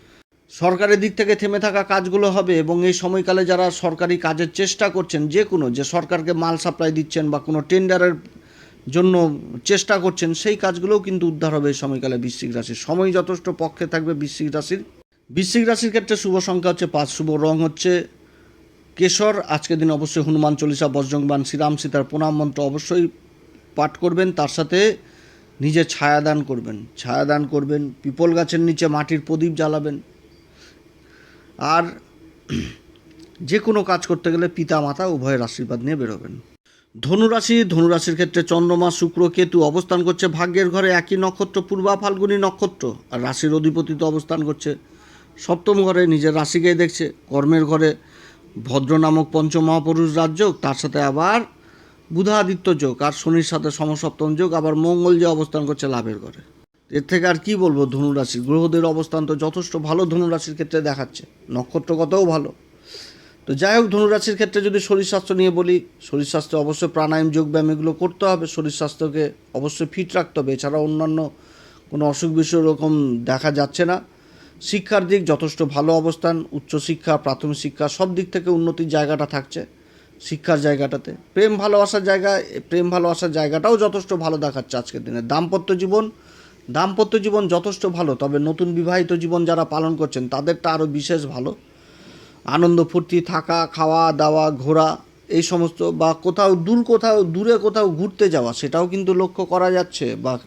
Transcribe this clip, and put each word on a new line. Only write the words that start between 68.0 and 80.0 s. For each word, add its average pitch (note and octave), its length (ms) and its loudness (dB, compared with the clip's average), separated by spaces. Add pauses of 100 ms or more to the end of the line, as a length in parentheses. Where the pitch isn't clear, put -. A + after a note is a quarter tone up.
হবে, E3+ 200 0
শরীর D#3 240 -6
স্বাস্থ্যকে D3+ 600 -4 (220)
অবশ্যই D3 380 -4
ফিট F#3 240 -4
রাখতে E3 240 -2
হবে, C#3 120 -2
এছাড়া C#3+ 260 -2
অন্যান্য D#3 520 -2 (600)
কোনো D3 180 0
অসুখ D3+ 220 -2
বিসুখ D#3+ 340 2
ওরকম D3+ 600 0
দেখা C3 280 0
যাচ্ছে C#3+ 320 0
না। F3+ 200 -2 (560)
শিক্ষার G3 460 -2
দিক F#3+ 180 2
যথেষ্ট D3+ 380 0
ভালো D3 300 0
অবস্থান, E3 600 0
উচ্চশিক্ষা, D#3 640 -2
প্রাথমিক C#3+ 400 -4
শিক্ষা D3 320 -4
সব F#3 260 -2
দিক F3+ 180 -4
থেকে F3+ 180 -2
উন্নতির E3 380 0
জায়গাটা D3 380 0
থাকছে C#3+ 400 -8 (540)